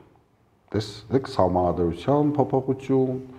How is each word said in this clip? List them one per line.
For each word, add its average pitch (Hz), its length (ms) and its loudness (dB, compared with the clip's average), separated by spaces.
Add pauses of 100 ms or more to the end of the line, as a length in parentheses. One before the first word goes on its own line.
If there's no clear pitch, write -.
(720)
Տեսեք, - 580 -4
սահմանադրության 90 1040 2
փոփոխություն, 131 840 0 (200)